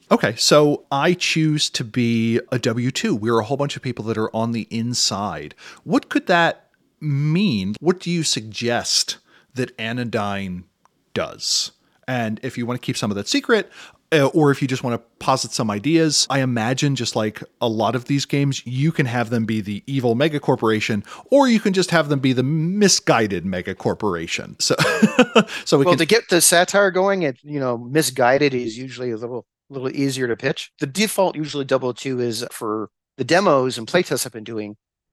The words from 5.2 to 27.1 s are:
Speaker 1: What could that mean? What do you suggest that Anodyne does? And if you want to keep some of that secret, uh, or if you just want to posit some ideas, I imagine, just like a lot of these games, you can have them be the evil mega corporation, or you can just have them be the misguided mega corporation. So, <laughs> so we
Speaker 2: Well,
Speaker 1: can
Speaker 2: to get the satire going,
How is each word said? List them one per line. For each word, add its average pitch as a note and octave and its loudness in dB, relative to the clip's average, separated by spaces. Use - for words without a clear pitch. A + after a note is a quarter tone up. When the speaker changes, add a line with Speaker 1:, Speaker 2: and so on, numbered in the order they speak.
Speaker 1:
What G3+ -2
could - -2
that E3+ 2
mean? D3 0
What F#3 0
do E3+ -6
you F3 0
suggest A#2 -2
that B2 -6
Anodyne G#2 -4
does? - -4
And A2+ -4
if C3 -8
you A#2+ -6
want B2 -4
to - -16
keep B2+ -4
some A2+ -2
of G2+ -2
that G2+ -6
secret, A#3+ 0
uh, C#3+ 6
or D3 4
if C3 -2
you C#3 2
just B2+ -4
want B2 -2
to A2+ -6
posit C3 0
some A2 -2
ideas, D3 2
I C3+ 2
imagine, B2+ 0
just A#2 -4
like G#2+ -2
a B2 2
lot A2 2
of B2 -6
these C#3 0
games, C#3+ 0
you C3 0
can C#3+ 0
have A#2 -2
them A2+ 0
be A2 -2
the G2+ -6
evil B2+ 0
mega D3 0
corporation, A2 0
or C#4 6
you A3+ 4
can G3 0
just F#3 0
have D#3+ 2
them C#3+ 0
be C3 2
the B2 2
misguided D3+ 2
mega F#2 -4
corporation. F2+ -4
So, - 0
<laughs> - 2
so G3+ 4
we C#3+ 4
Speaker 2:
Well, F3 6
Speaker 1:
can - 4
Speaker 2:
to E3 2
get G#3+ 2
the E3+ 4
satire F#3+ 4
going, F#3 0